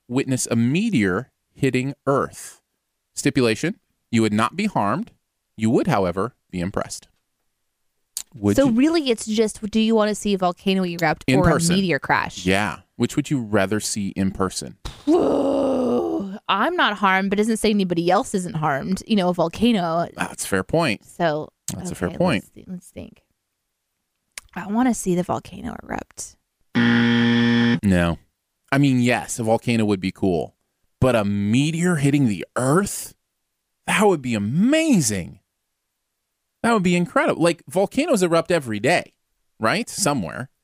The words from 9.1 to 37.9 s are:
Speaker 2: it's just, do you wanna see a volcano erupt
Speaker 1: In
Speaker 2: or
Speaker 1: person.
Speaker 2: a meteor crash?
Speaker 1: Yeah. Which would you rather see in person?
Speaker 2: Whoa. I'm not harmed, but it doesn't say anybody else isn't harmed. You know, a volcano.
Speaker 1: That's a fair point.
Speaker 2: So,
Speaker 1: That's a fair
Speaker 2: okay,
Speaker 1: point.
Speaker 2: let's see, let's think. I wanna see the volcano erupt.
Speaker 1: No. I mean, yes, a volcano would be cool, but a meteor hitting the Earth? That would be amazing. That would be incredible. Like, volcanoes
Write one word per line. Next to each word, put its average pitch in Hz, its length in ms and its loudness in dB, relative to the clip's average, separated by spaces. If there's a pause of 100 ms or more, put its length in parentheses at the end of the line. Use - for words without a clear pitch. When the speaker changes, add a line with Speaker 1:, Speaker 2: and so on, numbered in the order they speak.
Speaker 2:
it's 220 160 -2
just, 214 340 -2 (100)
do 220 100 0
you 220 160 2
wanna 214 180 2
see 202 200 -2
a 185 40 -2
volcano 190 460 0
erupt 170 420 -2
Speaker 1:
In 131 140 4
Speaker 2:
or - 40 4
Speaker 1:
person. 165 300 2
Speaker 2:
a - 40 2
meteor 170 200 0
crash? - 480 -2
Speaker 1:
Yeah. 95 340 0 (140)
Which 120 220 -2
would 151 120 -2
you 139 120 0
rather 104 400 0
see 101 300 -4
in 95 200 0
person? 92 460 -6 (300)
Speaker 2:
Whoa. 269 1300 0 (140)
I'm 254 260 0
not 226 220 0
harmed, 190 320 2
but 202 80 -2
it 208 40 4
doesn't 220 160 0
say 214 120 2
anybody 175 400 0
else 208 240 2
isn't 175 220 -4
harmed. 156 500 -2
You 220 100 2
know, 180 140 2
a 180 40 0
volcano. 175 720 0 (100)
Speaker 1:
That's - 280 -8
a - 40 -10
fair 95 140 0
point. 156 420 0
Speaker 2:
So, 156 460 -2 (240)
Speaker 1:
That's 180 160 -10
a 170 40 -8
fair 180 140 -4
Speaker 2:
okay, 165 100 -8
Speaker 1:
point. 165 260 2
Speaker 2:
let's - 100 -20
see, - 160 -20
let's 185 200 -14
think. - 320 -18 (1300)
I 180 120 -10
wanna 226 280 0
see 180 200 -2
the 175 80 0
volcano - 600 -8
erupt. - 540 -12 (1500)
Speaker 1:
No. 87 360 2 (520)
I 139 80 0
mean, 135 220 4
yes, 120 380 0
a 120 40 -4
volcano 113 420 2
would 104 160 0
be 95 120 -4
cool, 85 420 -2 (460)
but 127 160 4
a 107 80 2
meteor 139 720 0
hitting 139 320 4
the 95 160 -2 (120)
Earth? - 580 0 (720)
That 180 200 2
would 180 160 2
be 120 120 -4
amazing. 143 1040 0 (1200)
That 233 100 2
would 220 100 2
be 175 140 2
incredible. 175 460 0
Like, 170 260 0
volcanoes 202 540 0